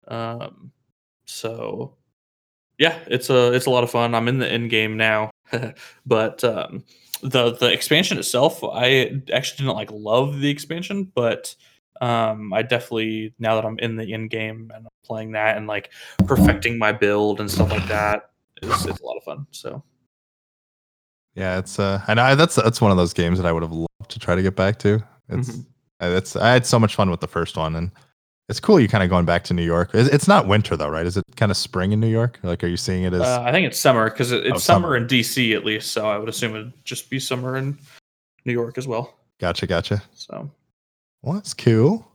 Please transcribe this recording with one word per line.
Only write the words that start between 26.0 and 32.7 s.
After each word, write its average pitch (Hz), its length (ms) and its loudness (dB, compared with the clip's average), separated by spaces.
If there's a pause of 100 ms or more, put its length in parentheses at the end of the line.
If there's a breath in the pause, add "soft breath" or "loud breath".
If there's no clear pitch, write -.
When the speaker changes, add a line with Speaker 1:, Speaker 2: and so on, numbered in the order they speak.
Speaker 2:
uh, 87 160 0
it's, - 180 -4
I 113 180 4
had 123 140 4
so 123 120 4
much 110 180 4
fun 98 140 2
with 82 100 -4
the - 80 -6
first - 280 -4
one, 80 200 -4
and 87 140 -4 (580 soft breath)
it's 113 100 -6
cool 196 220 6
you 110 80 6
kinda 98 180 2
going 90 200 4
back 85 180 2
to - 100 -2
New 87 100 0
York. 85 300 0
It's, 120 160 6
it's 143 160 2
not 196 220 4
winter 104 280 2
though, 73 120 -4
right? 80 180 -2
Is 92 100 -2
it 98 60 -2 (140)
kinda 104 180 2
spring 92 380 -2
in 107 80 2
New 113 80 2
York? 113 340 0
Like, 87 220 -4
are - 20 0
you 87 100 -2